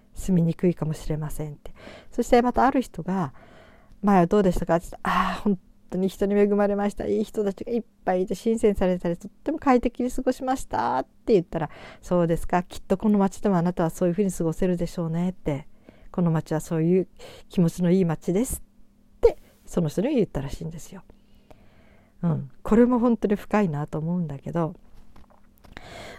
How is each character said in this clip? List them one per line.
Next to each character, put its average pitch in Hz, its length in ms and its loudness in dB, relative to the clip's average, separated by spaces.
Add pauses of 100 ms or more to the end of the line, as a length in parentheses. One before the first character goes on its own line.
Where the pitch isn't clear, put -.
(160)
「住 185 220 0
み 165 40 4
に 165 140 2
く - 120 0
い 170 60 2
か - 120 -6
も 156 80 -2
し - 160 -8
れ 151 80 -2
ま 156 120 -6
せ 151 180 -6
ん」 147 80 -12
っ - 20 -
て。 - 160 -14 (360)
そ - 140 -4
し - 60 -6
て 240 120 6
ま 247 120 2
た 226 120 4
あ 269 60 4
る 277 100 2
人 - 220 -8
が、 180 300 -4 (680)
「前 202 160 6
は 170 80 8
ど 208 140 4
う 202 40 4
で 185 80 4
し - 80 2
た 175 60 -4
か？」 165 120 2
っ - 20 2
て - 60 -16
言 - 120 -16
っ - 60 -18
た - 60 -4
ら、 - 60 0
「あ 190 180 0
あ、 - 100 -8
本 196 160 0 (320)
当 180 80 -4
に 190 100 0
人 - 160 -4
に 202 80 0
恵 202 140 6
ま 202 180 2
れ 202 100 0
ま 202 140 0
し - 60 -10
た。 - 100 -6
い 208 160 0
い - 20 0
人 214 200 -6
た 196 100 -2
ち - 100 -10
が - 80 -8
い 233 60 0
っ 220 60 -4 (200)
ぱ 185 120 0
い 185 80 2
い - 20 -6
て、 196 80 -4
親 226 240 0
切 226 100 2
に 202 80 2
さ 190 120 0
れ 180 100 0
た 180 100 -4
り、 175 100 -2
と - 100 -14
っ - 40 -16
て - 200 -8
も 302 80 -4
快 254 200 4
適 240 220 -2
に 247 80 -2
過 254 140 -6
ご 254 80 0
し 262 120 -4
ま 262 120 -2
し - 100 -6
た」 240 320 -2
っ 269 60 -2
て - 300 -2
言 175 100 6
っ - 20 -8
た - 140 -6
ら、 151 100 -4 (320)
「そ 180 200 2
う 170 60 2
で 160 100 2
す - 100 -2
か。 180 160 2
き - 160 -12
っ - 20 -14
と - 160 -2
こ 226 100 0
の 208 120 4
町 196 220 0
で 214 80 2
も 190 80 4
あ 170 40 2
な 175 100 0
た 180 120 0
は 160 80 0
そ - 140 -2
う 175 40 4
い - 20 2
う - 40 2
ふ 185 40 -4
う 208 40 4
に 190 80 0
過 180 120 -2
ご 160 80 0
せ 190 140 -2
る 175 120 0
で 170 100 -2
し - 100 -10
ょ 170 80 -4
う 160 60 -4
ね」 170 180 -2
っ 185 40 -6
て。 147 340 -6 (440)
「こ 180 120 -2
の 170 60 2
町 156 220 -2
は 156 80 0
そ 165 200 -4
う 160 40 2
い 180 160 4
う 180 80 -2 (400)
気 - 140 0
持 165 80 4
ち - 120 -6
の 175 80 2
い 190 120 4
い - 20 4
町 170 300 -2
で 208 100 2
す」 - 180 -8 (560)
っ - 40 -20
て、 453 160 6 (280)
そ - 140 -2
の 165 80 2
人 170 140 -2
に 285 140 0
言 220 100 4
っ - 20 -6
た - 140 -6
ら 139 80 -6
し - 100 -8
い 165 60 -10
ん 160 40 -8
で 165 80 -14
す - 140 -16
よ。 190 120 -18 (1160)
う 175 60 0
ん。 139 240 -2 (120)
こ 214 120 2
れ 240 100 8
も 247 140 2
本 233 160 2
当 214 140 0
に 214 60 0
深 - 260 0
い 196 80 2
な 147 180 -4
と - 100 -6
思 165 200 -2
う - 20 -2
ん 170 80 -4
だ 143 100 -8
け 147 140 -12
ど、 165 240 -2 (1400)